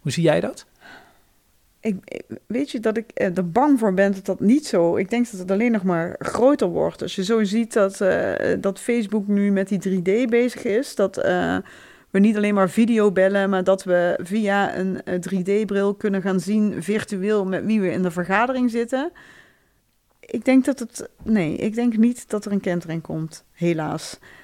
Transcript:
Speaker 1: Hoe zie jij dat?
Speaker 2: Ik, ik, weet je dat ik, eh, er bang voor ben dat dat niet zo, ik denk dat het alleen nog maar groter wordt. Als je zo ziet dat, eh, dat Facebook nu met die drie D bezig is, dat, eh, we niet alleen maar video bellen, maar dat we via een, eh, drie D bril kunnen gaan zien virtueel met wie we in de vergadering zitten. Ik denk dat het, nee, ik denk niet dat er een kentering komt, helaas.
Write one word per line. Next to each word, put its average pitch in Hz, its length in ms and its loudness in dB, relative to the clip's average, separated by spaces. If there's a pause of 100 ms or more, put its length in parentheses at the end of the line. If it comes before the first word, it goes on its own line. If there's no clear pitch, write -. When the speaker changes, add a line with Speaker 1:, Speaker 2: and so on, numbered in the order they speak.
Speaker 1:
Hoe 139 120 -4
zie 160 100 -2
jij 160 180 4
dat? 247 260 -8 (1120)
Speaker 2:
Ik, 214 240 -4
ik, - 200 -14 (220)
weet 262 240 -4
je 247 100 -6
dat 220 160 0
ik, 226 180 -6
eh, 180 220 -2
er 180 140 -2
bang 269 280 4
voor 214 160 2
ben 196 180 4
dat 190 140 -10
dat 190 140 -4
niet 254 260 4
zo, 170 300 2
ik 175 140 -2
denk 233 200 0
dat 185 100 -10
het 180 100 -6
alleen 226 220 2
nog 202 100 0
maar 175 360 0
groter 247 500 2
wordt. 165 340 -2
Als - 120 -8
je 190 100 -4
zo 220 200 2
ziet 220 280 -2
dat, 196 280 2
eh, - 600 0
dat 196 200 -4
Facebook 214 460 -2
nu 202 260 2
met 196 160 0
die 202 100 -2
drie 185 240 -2 (240)
D 226 40 -4
bezig 240 340 0
is, 233 300 -2
dat, 196 220 0
eh, 180 400 0 (540)
we 196 80 2
niet 208 180 6
alleen 208 180 0
maar 190 160 2
video 220 420 2
bellen, 196 380 2
maar 185 140 0
dat 190 200 2
we 175 380 2
via 202 540 0
een, 185 280 -4
eh, 185 140 -4
drie 180 240 -4 (200)
D 208 40 -4
bril 196 280 0
kunnen 196 280 -2
gaan 190 180 0
zien 208 420 0
virtueel 208 600 -2
met 185 200 -4
wie 214 160 2
we 185 100 0
in 170 120 -2
de 180 80 0
vergadering 220 600 0
zitten. 247 420 -2 (1080)
Ik - 240 -8
denk 262 200 6
dat 269 140 -2
het, - 300 -12 (140)
nee, 190 340 0
ik 214 180 -4
denk 240 220 0
niet 240 340 2
dat 208 140 -4
er 208 80 -8
een 196 80 0
kentering 170 420 -4
komt, 160 500 -8
helaas. 160 680 -4 (260)